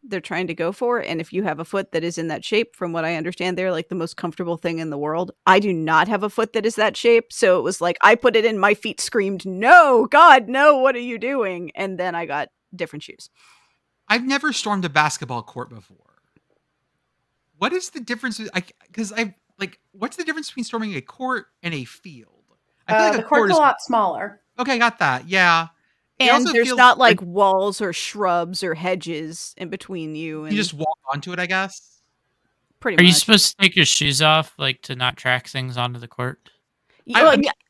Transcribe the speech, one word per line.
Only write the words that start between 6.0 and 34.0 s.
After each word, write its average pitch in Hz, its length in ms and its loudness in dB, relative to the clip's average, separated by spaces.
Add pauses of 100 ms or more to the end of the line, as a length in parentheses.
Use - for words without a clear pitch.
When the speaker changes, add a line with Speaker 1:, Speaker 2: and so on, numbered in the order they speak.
Speaker 1:
have 208 160 -2
a 208 40 -4
foot 220 260 -4
that 220 120 -2
is 226 80 -2
that 214 220 0
shape. 233 360 2
So 185 280 4
it - 20 -2
was 175 180 -4
like, 175 220 -2
I 214 140 8
put 233 180 2
it 220 100 2
in, 220 140 0
my 202 160 2
feet - 260 -8
screamed, 196 460 -4
"No, 247 640 6
God, 277 380 8
no, 277 300 4
what 262 180 2
are - 20 -6
you 240 220 -8
doing?" 190 560 -4
And 190 200 -6
then 180 200 -6
I 170 100 -6
got 143 220 -6 (260)
different 156 300 -10
shoes. - 260 -20 (760)
Speaker 2:
I've 240 180 0
never 277 260 -2
stormed 202 320 -4
a 175 40 -4
basketball 139 560 -2
court - 260 -16
before. 101 280 -20 (1600)
What 226 140 -4
is 359 180 -6
the 294 100 -16
difference? 233 400 -8 (140)
I, 180 80 -4 (300)
'cause 214 200 -8
I, 214 220 -6 (240)
like, 196 200 -12 (140)
what's 202 240 -10
the 349 80 -10
difference 311 240 -8
between 247 160 -10
storming 220 320 -6
a 131 40 -6
court 254 460 -8 (160)
and 170 100 -8
a 135 120 -8
field? 127 480 -20 (560)
I 208 40 -2
feel 220 80 4
Speaker 3:
Uh, 220 40 4
Speaker 2:
like 214 100 4
a - 20 0
Speaker 3:
the 226 60 -2
court's 285 180 2
Speaker 2:
court 202 100 2
Speaker 3:
a 359 40 4
Speaker 2:
is 320 40 6
Speaker 3:
lot 285 220 4
smaller. 202 600 -2 (180)
Speaker 2:
Okay, 247 200 -2
got 233 200 0
that. 135 300 -2
Yeah. 170 400 2 (500)
It 262 60 2
Speaker 1:
And 247 80 6
Speaker 2:
also 277 200 2
Speaker 1:
there's 233 160 2
Speaker 2:
feels 254 100 0
Speaker 1:
not, 247 200 8
like, 226 220 4
Speaker 2:
like 180 80 -12
Speaker 1:
walls 190 520 2
or 185 120 -4
shrubs 180 720 -4
or 170 120 -4
hedges 165 840 -8
in 180 120 -12
between 165 460 -12
you 156 260 -12
Speaker 2:
You 156 60 -14
Speaker 1:
and 202 100 -4
Speaker 2:
just 175 160 -2
walk 151 260 -6 (140)
onto 147 200 -8
it, 180 60 -8
I 180 80 -4
guess. 190 520 -6 (840)
Speaker 1:
Pretty 202 180 0
Speaker 4:
Are 175 40 6
you 180 60 8
Speaker 1:
much. 170 120 6
Speaker 4:
supposed 214 300 2
to - 120 -10
take 180 140 2
your 180 100 4
shoes 143 360 0